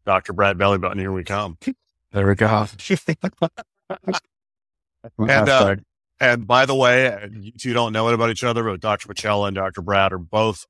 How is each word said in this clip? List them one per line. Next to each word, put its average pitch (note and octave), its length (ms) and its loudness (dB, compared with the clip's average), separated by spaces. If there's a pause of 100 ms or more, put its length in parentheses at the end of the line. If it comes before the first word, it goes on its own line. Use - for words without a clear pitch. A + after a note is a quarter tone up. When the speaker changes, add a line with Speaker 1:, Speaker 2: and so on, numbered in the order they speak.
Speaker 1:
Doctor F#2+ 280 0
Brad G2 240 2
Bellybutton, G2 420 0
here F#2+ 120 -6
we F#2 120 -6
come. G2 340 -6 (540)
Speaker 2:
There G2+ 160 0
we G2 80 4
go. G#2+ 360 2
Speaker 1:
<laughs> - 60 -20 (2500)
And, B2 320 2
uh, C3 160 6
Speaker 2:
Hashtag. G2 160 0 (380)
Speaker 1:
and A#2+ 280 2
by B2 180 4
the C3+ 100 -2
way, B2 580 2
you G#2+ 260 -16
two B2 140 -4
don't A#2 180 0
know A2 160 0
it A#2 60 2
about A#2 160 0
each A2 140 -6
other, A#2 200 -2
but G2 160 -6
Doctor G#2 280 -4
Pachela G#2 400 -2
and G2 80 -6
Doctor F#2+ 260 -6
Brad G2 320 2
are F#2 60 -8
both G#2+ 500 -2